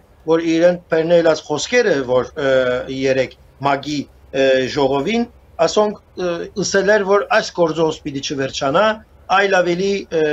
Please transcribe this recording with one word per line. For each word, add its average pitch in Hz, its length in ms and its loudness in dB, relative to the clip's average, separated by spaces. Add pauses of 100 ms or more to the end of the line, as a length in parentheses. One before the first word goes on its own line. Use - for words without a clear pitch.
(200)
որ 170 240 0
իրեն 170 420 2
բերնել 165 440 2
աս 156 140 0
խոսքերը, 196 580 0
որ, 123 320 0
ը, 139 180 -2 (360)
երեկ 135 500 -2 (200)
մագի, 139 420 -2 (280)
ը, 135 220 0 (160)
ժողովին, 143 600 0 (340)
ասոնք, 208 420 0 (120)
ը, 180 200 -4 (220)
ըսել 190 360 0
էր, 208 160 2
որ 202 200 2
այս 208 240 0
գործով 156 480 0
պիտի 139 240 -8
չվերջանա, 139 600 -2 (420)
այլ 190 300 2
ավելի, 180 400 0
ը, 170 240 -4 (120)